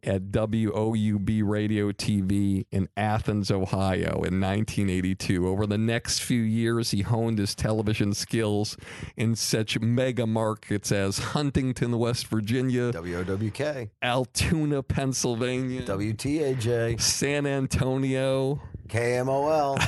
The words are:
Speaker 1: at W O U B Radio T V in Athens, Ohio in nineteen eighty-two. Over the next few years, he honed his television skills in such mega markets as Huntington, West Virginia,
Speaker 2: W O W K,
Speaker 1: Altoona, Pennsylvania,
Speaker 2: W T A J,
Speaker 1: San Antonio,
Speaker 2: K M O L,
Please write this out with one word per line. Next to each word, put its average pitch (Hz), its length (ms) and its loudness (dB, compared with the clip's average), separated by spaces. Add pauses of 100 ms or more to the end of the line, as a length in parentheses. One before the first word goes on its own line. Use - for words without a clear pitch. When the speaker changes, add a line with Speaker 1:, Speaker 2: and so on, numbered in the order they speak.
Speaker 1:
at 98 280 0
W 110 400 2
O 110 220 2
U 107 240 2
B 107 240 2
Radio 104 500 2
T 101 300 0
V 98 500 2
in 98 240 0
Athens, 107 540 0
Ohio 92 720 0
in 90 180 0
nineteen 98 480 0
eighty-two. 92 600 0
Over 98 180 0
the 104 140 0
next 117 400 -2
few 120 240 0
years, 113 480 0
he 98 100 2
honed 113 380 0
his 101 160 0
television 107 580 0
skills 104 640 -2 (380)
in 113 200 0
such 113 440 0
mega 120 480 0
markets 110 640 0
as 98 260 0
Huntington, 131 800 0
West 117 300 0
Virginia, 123 640 0
Speaker 2:
W 87 260 -4
O 90 60 -2
W 98 260 -2
K, 135 400 -4 (140)
Speaker 1:
Altoona, 135 800 0
Pennsylvania, 127 1000 -2
Speaker 2:
W 104 280 -2
T 147 300 -2
A 135 100 0
J, 117 440 0
Speaker 1:
San 143 500 0
Antonio, 135 1120 0 (260)
Speaker 2:
K 120 300 0
M 127 100 0
O 139 220 2
L, 143 380 2